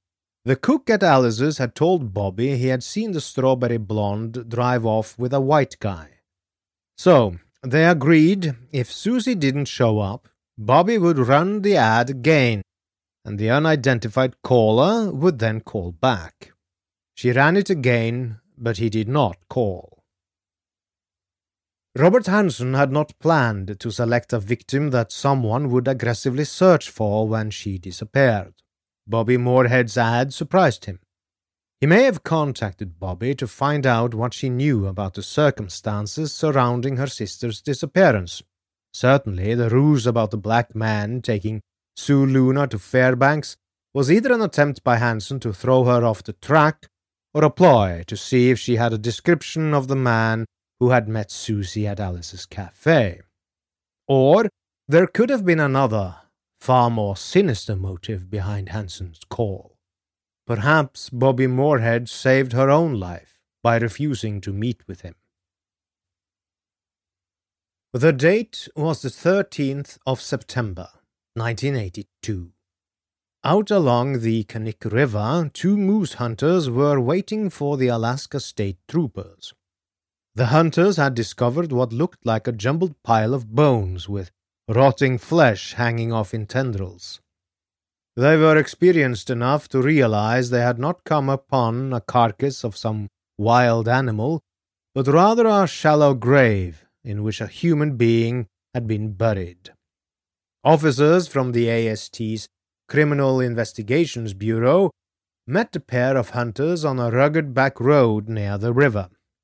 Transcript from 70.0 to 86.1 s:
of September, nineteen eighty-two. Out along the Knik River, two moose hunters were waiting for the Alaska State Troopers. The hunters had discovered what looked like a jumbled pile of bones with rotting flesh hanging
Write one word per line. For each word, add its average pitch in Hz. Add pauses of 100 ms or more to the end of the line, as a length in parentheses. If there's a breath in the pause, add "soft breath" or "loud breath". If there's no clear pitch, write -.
of 131
September, 101 (460)
nineteen 117
eighty-two. 95 (920)
Out 208
along 135
the 113
Knik 110
River, 127
two 196
moose 202
hunters 139
were 139
waiting 190
for 143
the 131
Alaska 120
State 98 (100)
Troopers. - (800)
The 117
hunters 165
had 139
discovered 127
what 123
looked 147
like 110
a 120
jumbled 143
pile 113
of 113
bones 107
with 98 (360)
rotting 127
flesh 139
hanging 117